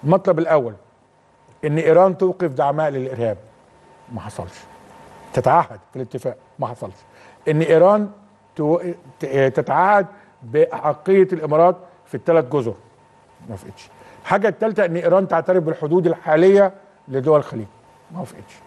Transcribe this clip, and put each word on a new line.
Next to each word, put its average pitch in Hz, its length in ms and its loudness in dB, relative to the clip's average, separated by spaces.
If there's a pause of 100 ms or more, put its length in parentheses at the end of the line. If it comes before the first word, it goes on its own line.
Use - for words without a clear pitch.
المطلب 180 360 2
الأول 151 340 0 (920)
إن 151 120 -2
إيران 170 400 4
توقف 185 340 -2
دعمها 147 380 -2
للإرهاب، 127 480 -6 (760)
ما 110 80 -12
حصلش. 98 420 -16 (720)
تتعهد 131 460 0 (140)
في - 20 -18
الاتفاق، 131 420 -10 (220)
ما 135 80 -6
حصلش. 117 260 -14 (540)
إن 156 140 0
إيران 185 480 4 (460)
تو-، 156 240 0 (400)
ت-، 156 60 -10 (300)
تتعهد 180 500 2 (380)
بحقية 160 920 0
الإمارات 156 420 2 (300)
في - 100 -16
الثلاث 160 340 0
جزر، 120 240 -4 (760)
ما 110 40 -16
وافقتش. - 380 -18 (340)
الحاجة 202 240 -2
الثالثة 208 380 -2
إن 165 100 -4
إيران 175 320 2
تعترف 170 360 0
بالحدود 160 440 -2
الحالية 185 640 2 (360)
لدول 139 320 0
الخليج، 120 260 -8 (480)
ما 175 60 -12
وافقتش. - 340 -16 (140)